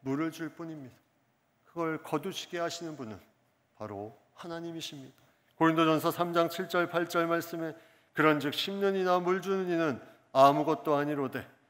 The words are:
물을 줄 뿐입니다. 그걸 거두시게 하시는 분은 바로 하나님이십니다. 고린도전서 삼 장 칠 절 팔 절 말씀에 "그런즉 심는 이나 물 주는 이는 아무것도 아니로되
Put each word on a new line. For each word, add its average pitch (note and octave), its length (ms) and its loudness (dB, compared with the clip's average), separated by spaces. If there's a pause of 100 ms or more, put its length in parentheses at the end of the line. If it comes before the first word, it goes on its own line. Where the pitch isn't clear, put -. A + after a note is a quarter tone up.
물을 C#3+ 320 -4
줄 D#3+ 180 -10
뿐입니다. D#3 440 -14 (680)
그걸 D#3+ 380 -6
거두시게 E3+ 560 -6
하시는 E3+ 380 -6
분은 G#2+ 220 -12 (600)
바로 G#2+ 400 -12 (160)
하나님이십니다. E3 800 -12 (420)
고린도전서 D#3+ 540 4
삼 E3+ 240 -2
장 E3+ 160 4
칠 F#3 180 -6
절 F3 220 0
팔 E3+ 180 -2
절 E3+ 180 0
말씀에 E3 480 -4 (380)
"그런즉 D3 400 4
심는 G3 440 -2
이나 F#3 240 2
물 F3+ 200 0
주는 F#3+ 280 -2
이는 E3 340 0 (300)
아무것도 D3 640 6
아니로되 C#3+ 540 -4 (220)